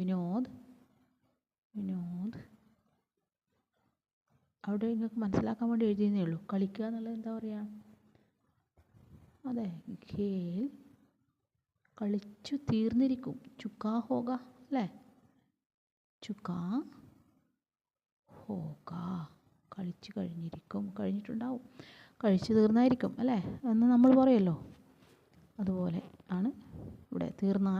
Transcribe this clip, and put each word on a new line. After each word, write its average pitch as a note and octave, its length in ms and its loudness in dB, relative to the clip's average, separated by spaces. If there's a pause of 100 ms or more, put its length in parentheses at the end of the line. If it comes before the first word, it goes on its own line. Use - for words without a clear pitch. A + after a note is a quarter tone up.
വിനോദ്, F#3 500 -2 (1300)
വിനോദ് F#3 600 -6 (2250)
അവിടെ G#3 280 0
നിങ്ങൾക്ക് A3 320 -2
മനസ്സിലാക്കാൻ A3 460 0
വേണ്ടി A#3 180 2
എഴുതിയെന്നേ G#3 380 2
ഉള്ളൂ. E3 120 -2 (140)
കളിക്കുക G3 360 -2
എന്നുള്ളത് A3+ 300 -6
എന്താ A3+ 180 -8
പറയുക? G#3+ 240 -8 (1900)
അതെ, A#3 160 -4 (440)
ഖേൽ F#3+ 540 -2 (1400)
കളിച്ചു G#3 540 -4 (160)
തീർന്നിരിക്കും, A#3+ 680 2 (260)
ചുക്കാ G#3+ 320 -4 (140)
ഹോഗ A#3+ 220 0 (380)
അല്ലേ? B3 180 0 (1400)
ചുക്കാ F3+ 340 -6 (1800)
ഹോഗ E3+ 500 -8 (840)
കളിച്ചു F#3 440 -10
കഴിഞ്ഞിരിക്കും, E3+ 680 -8 (140)
കഴിഞ്ഞിട്ടുണ്ടാവും, A3 680 -6 (580)
കഴിച്ചു G3 340 2
തീർന്നായിരിക്കും A#3 640 6
അല്ലേ A#3+ 160 2 (360)
എന്ന് A3+ 200 6
നമ്മൾ B3 180 10 (100)
പറയുമല്ലോ. G#3+ 360 6 (1040)
അതുപോലെ F#3 400 -2 (360)
ആണ് G3+ 140 0 (600)
ഇവിടെ F3 180 -2 (140)
തീർന്ന, G3 380 2